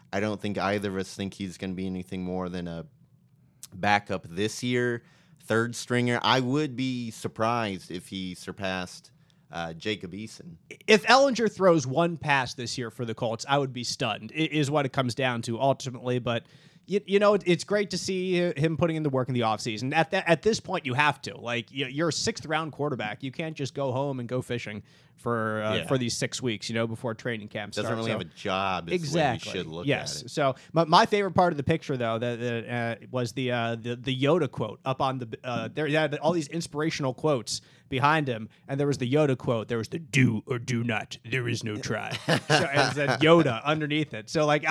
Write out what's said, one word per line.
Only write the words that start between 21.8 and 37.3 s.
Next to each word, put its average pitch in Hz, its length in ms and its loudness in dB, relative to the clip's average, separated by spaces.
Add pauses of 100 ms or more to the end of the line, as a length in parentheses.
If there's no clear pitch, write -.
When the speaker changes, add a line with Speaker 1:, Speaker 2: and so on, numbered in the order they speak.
Speaker 2:
you're 156 180 0
a - 40 0
sixth-round 151 580 -2
quarterback. 117 500 -4
You 135 100 -6
can't 160 240 -8
just 139 200 -6
go 139 160 -2
home 135 280 -2
and 120 80 -8
go 127 140 -2
fishing 107 400 -6 (340)
for, 110 480 0
uh, 110 120 0
Speaker 1:
Yeah. 165 120 -2
Speaker 2:
for 139 100 2
these 120 180 -2
six - 260 -4
weeks, 113 280 -2
you 113 60 -4
know, 113 120 2
before 113 260 -6
training 110 360 -8
camp 104 240 -8
Speaker 1:
Doesn't 107 100 -2
Speaker 2:
starts. 113 140 0
Speaker 1:
really 113 140 -2
Speaker 2:
So 107 80 -2
Speaker 1:
have - 20 -4
a 82 160 -12
job 95 500 -2
is 120 60 -2
Speaker 2:
Exactly. 143 580 0
Speaker 1:
the 95 60 -6
way - 20 -2
we 85 60 -4
should 78 100 -10
look 90 100 -8
Speaker 2:
Yes. 135 340 -2
Speaker 1:
at - 80 -14
it. - 40 -14
Speaker 2:
So, - 240 0 (160)
my, 165 140 2
my 180 200 10
favorite 202 280 0
part 180 180 4
of 151 60 -4
the 135 60 -2
picture, 156 340 -2
though, 113 220 0
that, 120 200 -2
that, 117 300 -4
uh, 117 420 -4
was 123 220 -4
the, 127 180 -2
uh, 117 240 -2
the, 120 220 -6
the 131 200 -4
Yoda 143 320 4
quote 110 360 -6
up 135 160 -4
on 131 160 0
the, 117 260 -8
uh, 117 300 -4
there, 151 140 -2
yeah, 156 200 2 (140)
all 156 100 4
these 160 160 -2
inspirational 156 640 -4
quotes 139 460 0 (300)